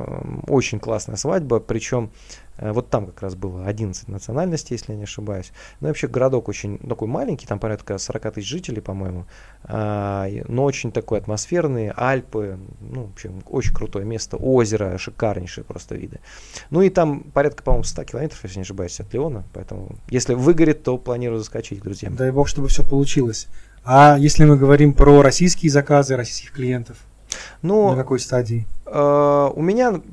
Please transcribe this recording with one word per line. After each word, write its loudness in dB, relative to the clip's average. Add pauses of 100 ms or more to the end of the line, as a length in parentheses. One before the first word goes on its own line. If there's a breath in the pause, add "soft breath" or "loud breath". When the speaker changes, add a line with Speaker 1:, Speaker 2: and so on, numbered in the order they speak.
(240)
Speaker 1:
м, -10
очень 0
классная -8
свадьба, -2
причем, -6 (480 soft breath)
э, -8
вот -6
там -4
как -18
раз -10
было -10
одиннадцать -8
национальностей, -6
если -12
я -10
не -12
ошибаюсь. -12 (280 loud breath)
Ну -6
и -2
вообще -6
городок -2
очень -10
такой -8
маленький, -6
там -6
порядка -8
сорока -8
тысяч -12
жителей, -10
по-моему. -10 (380 soft breath)
А, -6
и, -10
но -2
очень -4
такой -4
атмосферный, -4
Альпы, -4 (240)
ну, -14
в -20
общем, -16
очень 0
крутое -4
место, -8
озеро, 0
шикарнейшие -6
просто -16
виды. -14 (520 loud breath)
Ну 2
и 6
там 0 (120)
порядка, 0
по-моему, 4
ста -6
километров, -10
если -12
не -10
ошибаюсь, -10
от -14
Лиона, -6 (100)
поэтому -14 (200)
если -2
выгорит, 4
то -2
планирую -6
заскочить -12
к -20
друзьям. -10
Speaker 2:
Дай 0
бог, 4
чтобы 0
все 10
получилось. 4 (420 soft breath)
А 10
если 8
мы 10
говорим 6
про 10
российские 4
заказы, 2
российских -10
клиентов, -6 (640 loud breath)
Speaker 1:
Ну, 2
Speaker 2:
на 0
какой -2
стадии? -2 (200)
Speaker 1:
э, 2
у -6
меня, 0 (120)